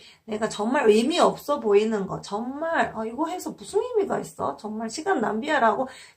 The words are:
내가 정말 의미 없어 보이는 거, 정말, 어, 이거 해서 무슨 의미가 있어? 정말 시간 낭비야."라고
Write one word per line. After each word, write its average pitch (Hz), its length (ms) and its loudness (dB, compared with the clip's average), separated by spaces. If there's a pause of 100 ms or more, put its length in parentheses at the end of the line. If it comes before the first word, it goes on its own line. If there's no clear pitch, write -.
(240)
내가 214 240 -4
정말 233 400 2
의미 247 300 4
없어 277 420 2
보이는 214 460 4
거, 160 160 -8
정말, 269 760 -4
어, 220 80 -6
이거 247 240 -4
해서 349 240 -8
무슨 - 300 -4
의미가 453 380 0
있어? - 360 -6
정말 214 320 -10
시간 311 320 -2
낭비야."라고 233 680 2 (280)